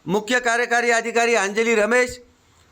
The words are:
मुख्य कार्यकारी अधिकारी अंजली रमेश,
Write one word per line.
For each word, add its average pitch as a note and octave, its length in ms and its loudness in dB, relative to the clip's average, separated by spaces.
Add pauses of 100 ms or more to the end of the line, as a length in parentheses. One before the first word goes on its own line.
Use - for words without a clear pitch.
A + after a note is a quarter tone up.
मुख्य G#3+ 340 -2
कार्यकारी A#3+ 500 0
अधिकारी A#3 440 0
अंजली G#3+ 400 0
रमेश, A#3+ 460 0 (520)